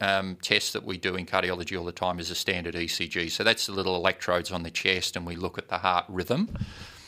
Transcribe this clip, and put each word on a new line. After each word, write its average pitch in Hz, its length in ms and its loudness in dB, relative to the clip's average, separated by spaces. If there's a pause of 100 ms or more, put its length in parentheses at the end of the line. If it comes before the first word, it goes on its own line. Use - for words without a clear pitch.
um, 95 400 2
tests - 300 4
that - 120 -2
we 92 140 -4
do 92 180 0
in 90 120 -4
cardiology 90 500 0
all 87 80 -4
the 87 60 -6
time 90 280 -2
is 82 120 -6
a 87 40 -6
standard 87 400 -2
E 87 120 -2
C 85 200 -2
G. 82 220 -2
So - 140 0
that's 110 240 4
the 101 60 -6
little 95 220 2
electrodes 90 560 2
on 87 120 -2
the 85 80 -6
chest, 92 440 0
and 87 80 -6
we 87 120 -6
look 87 240 -4
at - 80 -8
the 90 120 0
heart 90 280 4
rhythm. 117 500 0 (500)